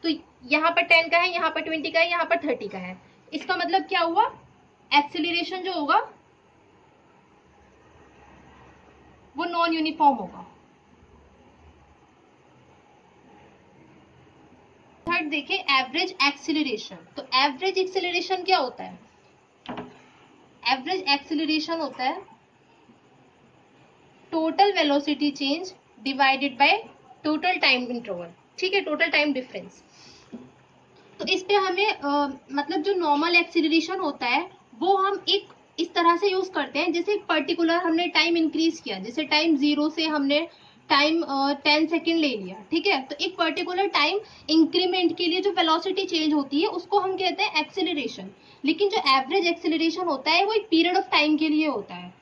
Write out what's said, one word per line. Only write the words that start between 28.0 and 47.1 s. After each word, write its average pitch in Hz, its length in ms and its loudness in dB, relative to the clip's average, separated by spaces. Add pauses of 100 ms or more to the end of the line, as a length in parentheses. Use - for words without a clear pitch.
ठीक 381 140 -2
है, 392 120 2
total 320 300 -2
time 294 200 2
difference। 202 460 -10 (1400)
तो - 80 -6
इस - 160 0
पे 403 120 2
हमें, 381 320 2
अ, 285 220 -2 (420)
मतलब 294 300 -4
जो 392 140 0
normal 320 400 2
acceleration 339 640 2
होता 285 280 -4
है 302 220 -2 (300)
वो 370 180 4
हम 381 320 0
एक 403 180 0 (320)
इस - 140 -4
तरह 339 240 4
से 403 100 0
यूज़ 381 240 0
करते 277 280 -4
हैं, 339 120 0
जैसे 339 220 0
एक 403 120 -4
particular 339 520 0
हमने 339 320 0
time 339 280 2
increase 320 420 0
किया, 202 200 -8
जैसे 240 260 -6
time 311 320 2
zero 294 320 2
से 320 180 -2
हमने 294 320 2 (500)
time, 311 320 4
अ, 277 320 0 (100)
टेन 302 240 4
सेकेंड 330 320 0
ले 302 100 2
लिया, 196 260 -6 (160)
ठीक 330 160 0
है, 294 140 2
तो 285 140 -12
एक 349 220 -6
particular 359 520 0
time 339 300 2 (300)
increment 349 680 4
के 349 80 0
लिए 349 160 0
जो 392 100 2
velocity 359 540 0
change 311 280 0
होती 285 280 0
है 415 80 2
उसको 392 300 0
हम 381 180 -2